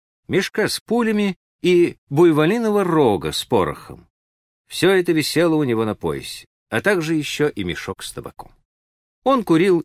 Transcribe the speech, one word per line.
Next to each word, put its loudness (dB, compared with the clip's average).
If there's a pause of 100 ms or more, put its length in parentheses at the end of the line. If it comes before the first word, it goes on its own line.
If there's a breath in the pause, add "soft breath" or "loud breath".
(280)
мешка -2
с -6
пулями -2 (240)
и 2 (120)
буйволиного 2
рога 2
с -6
порохом. -4 (600)
Все 0
это 2
висело 0
у 0
него 0
на -4
поясе, -8 (240)
а -2
также -2
еще -2
и -8
мешок -8
с -12
табаком. -18 (720)
Он 2
курил 2